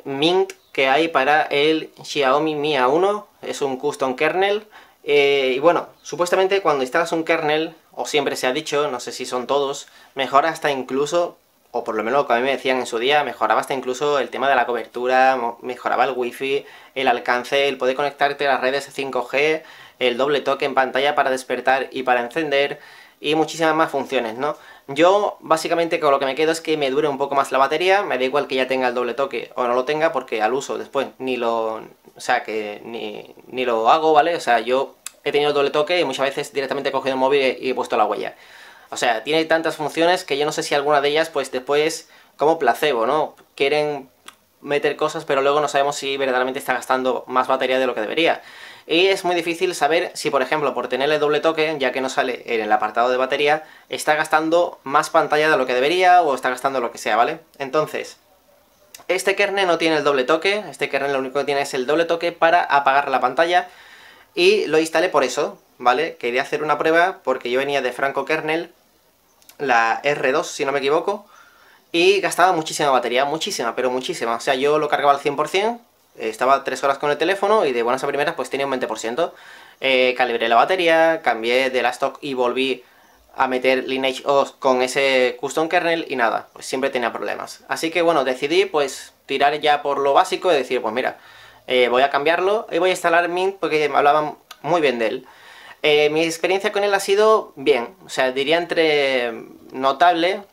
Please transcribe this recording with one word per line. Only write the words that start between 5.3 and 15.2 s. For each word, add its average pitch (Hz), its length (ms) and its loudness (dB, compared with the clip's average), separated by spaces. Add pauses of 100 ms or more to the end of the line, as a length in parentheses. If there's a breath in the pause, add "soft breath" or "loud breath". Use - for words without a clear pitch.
y 139 40 -2
bueno, 160 300 2 (120)
supuestamente 185 600 0
cuando 147 180 2
instalas 165 300 0
un 165 120 -2
kernel, 160 520 0 (160)
o 123 160 -8
siempre 139 280 0
se 131 120 -2
ha 127 60 0
dicho, 151 340 -2
no 123 120 -6
sé - 120 -10
si 127 160 -10
son 123 180 -6
todos, 135 420 -2 (280 loud breath)
mejora 139 340 2
hasta 151 220 -4
incluso, 143 680 -2 (320)
o 117 140 -6
por 113 100 -6
lo 107 100 -2
menos 131 180 2
lo 135 60 -2
que 123 60 2
a 117 40 2
mí 120 40 0
me 135 120 0
decían 131 260 0
en 120 80 -6
su 117 100 -6
día, 143 260 2
mejoraba 117 380 0
hasta 147 140 -4
incluso 131 420 -2
el 120 120 -2
tema 131 200 -2
de 135 60 4
la 120 100 2
cobertura, 123 680 2